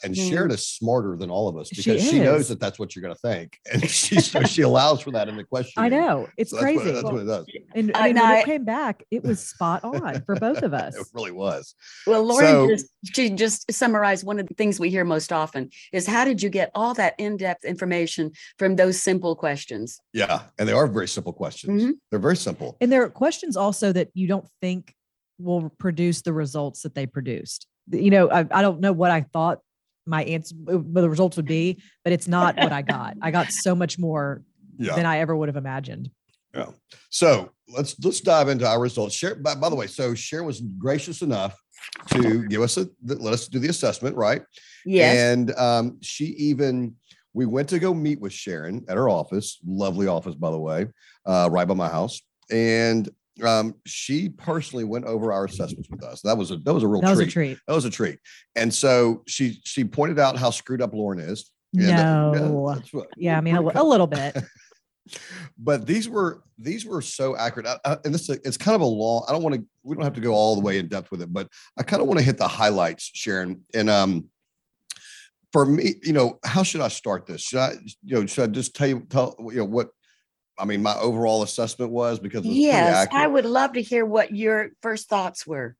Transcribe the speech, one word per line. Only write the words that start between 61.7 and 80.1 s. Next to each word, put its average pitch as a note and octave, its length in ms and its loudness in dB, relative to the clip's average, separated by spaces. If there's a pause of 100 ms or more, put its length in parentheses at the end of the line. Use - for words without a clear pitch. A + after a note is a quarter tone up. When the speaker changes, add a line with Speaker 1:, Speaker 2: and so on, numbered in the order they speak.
Speaker 1:
And, F3+ 180 4
uh, D#3+ 400 4
Speaker 3:
No. D3 380 0
Speaker 1:
yeah, C#3+ 60 -4
that's - 180 -12
what C3+ 140 -8 (100)
Speaker 3:
Yeah, E3 200 0
I D#3 40 0
mean, E3 160 2
a, F3 40 4
Speaker 1:
we're D#3 140 0
Speaker 3:
a C#4+ 80 4
little A3+ 240 6
bit. C#3+ 340 -4
Speaker 1:
<laughs> - 60 -12 (1120)
But A#2 280 0
these A3 240 0
were, G3+ 320 -2 (160)
these F#3 280 -8
were F#3+ 160 -6
so C3 360 -4
accurate. A#2 300 -4
I, B2 180 -4
I, D3 200 0
and D3 80 -2
this, E3+ 160 -4
it's C3+ 280 -6
kind G#3+ 160 2
of G3+ 80 4
a D3+ 40 4
long, A2+ 420 0
I C3 60 0
don't E3 100 0
wanna, C#3+ 160 -2 (240)
we D3 120 -8
don't D#3 80 -4
have C#3+ 120 -2
to A2+ 60 -8
go A2+ 120 0
all G#2+ 220 4
the G2+ 60 0
way G2 180 0
in F2 80 -4
depth F#2+ 240 -8
with F2 100 -8
it, F2 100 -10
but F2 160 -6 (300)
I B2+ 60 -6
kinda - 200 0
wanna G3 200 4
hit B2+ 140 4
the F#2 100 2
highlights, F#2+ 640 0
Sharon. F#2 480 -4 (120)
And, A2 160 2
um, F#2+ 400 2 (1200)
for C#3+ 140 4
me, D3 380 2
you D#3+ 80 0
know, B2+ 320 2
how F3+ 200 2
should E3+ 180 -2
I B2 60 0
start F#2+ 400 -6
this? E2+ 140 -12
Should - 180 -4
I, C3 140 0 (300)
you C3 120 -2
know, G#2 100 2
should A#2 240 -2
I - 20 -2
just B2 240 -6
tell C#3+ 120 0
you, B2+ 220 -2
tell, B2+ 300 0
you A2+ 180 -10
know, A2 80 0
what, A2 240 -2 (680)